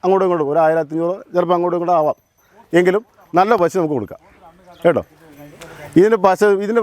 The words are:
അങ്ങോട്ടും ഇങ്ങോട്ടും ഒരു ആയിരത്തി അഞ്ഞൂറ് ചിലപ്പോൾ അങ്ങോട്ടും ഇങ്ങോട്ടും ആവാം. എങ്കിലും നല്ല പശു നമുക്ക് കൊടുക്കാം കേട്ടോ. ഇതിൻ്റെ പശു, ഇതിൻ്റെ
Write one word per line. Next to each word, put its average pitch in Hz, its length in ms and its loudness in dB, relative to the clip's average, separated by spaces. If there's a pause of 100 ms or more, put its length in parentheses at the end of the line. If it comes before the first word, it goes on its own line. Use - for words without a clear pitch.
അങ്ങോട്ടും 190 240 2
ഇങ്ങോട്ടും 160 240 -2
ഒരു 147 140 0
ആയിരത്തി 156 300 -2
അഞ്ഞൂറ് 170 200 -4 (180)
ചിലപ്പോൾ 180 220 0
അങ്ങോട്ടും 175 220 -2
ഇങ്ങോട്ടും 175 220 -2
ആവാം. 151 160 -2 (640)
എങ്കിലും 180 220 0 (360)
നല്ല 196 140 2 (100)
പശു 170 180 0
നമുക്ക് 151 180 -2
കൊടുക്കാം 104 220 -10 (640)
കേട്ടോ. 175 180 2 (960)
ഇതിൻ്റെ 208 280 2
പശു, 190 220 4 (180)
ഇതിൻ്റെ 226 180 -2